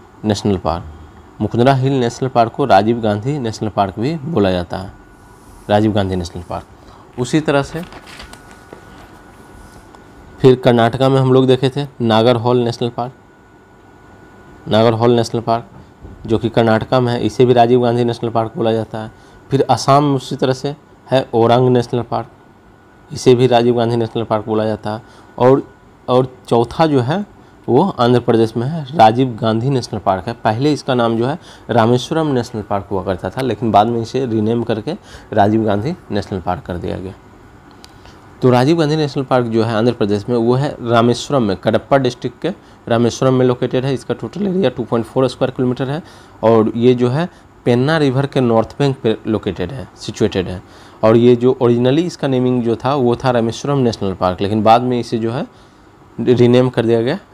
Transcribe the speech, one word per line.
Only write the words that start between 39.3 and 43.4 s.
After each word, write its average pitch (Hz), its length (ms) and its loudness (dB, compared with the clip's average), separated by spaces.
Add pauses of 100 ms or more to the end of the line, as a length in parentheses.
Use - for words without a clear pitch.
जो 113 180 0
है 117 100 -2
आंध्र 113 180 2
प्रदेश 104 360 -2
में, 123 80 0
वो 117 180 2
है 139 280 -2
रामेश्वरम 120 600 0
में, 98 140 -2
कडप्पा - 420 0
डिस्ट्रिक्ट 127 440 -4
के 165 100 -4 (360)
रामेश्वरम 120 460 2
में 127 120 2